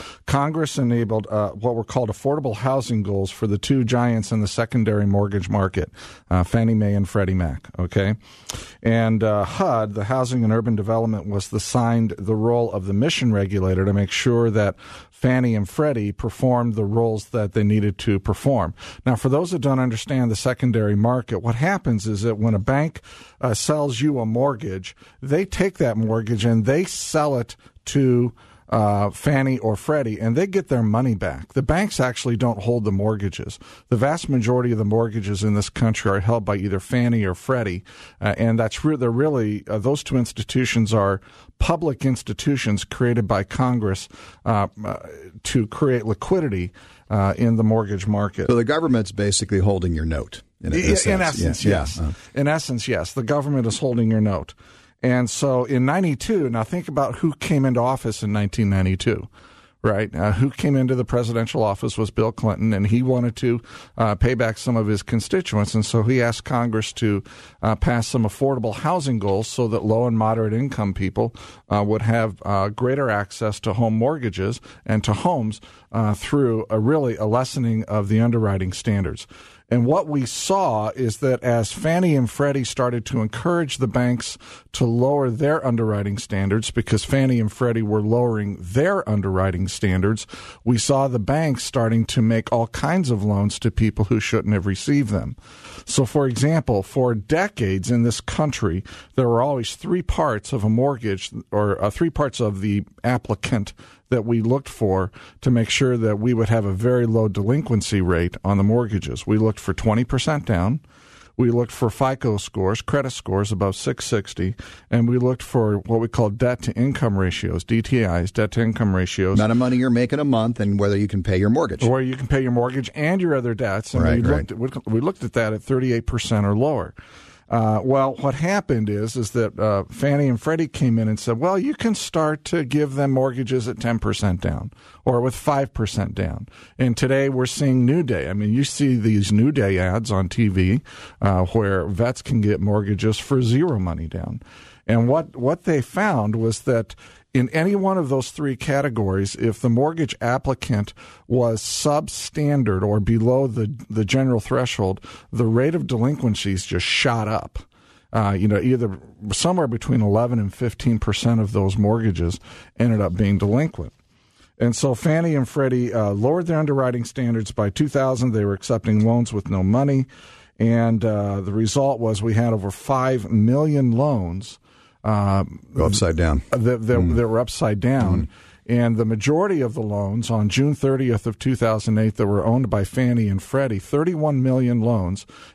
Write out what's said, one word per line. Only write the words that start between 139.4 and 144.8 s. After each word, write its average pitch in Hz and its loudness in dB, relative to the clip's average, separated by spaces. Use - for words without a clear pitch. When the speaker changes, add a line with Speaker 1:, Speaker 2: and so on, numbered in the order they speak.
Speaker 1:
Day 98 2
ads 98 0
on 95 0
T 113 2
V, 95 2
uh, 92 4
where 98 0
vets 113 -2
can 123 -2
get 101 2
mortgages 104 0
for 131 0
zero 127 2
money 82 -4
down. - -8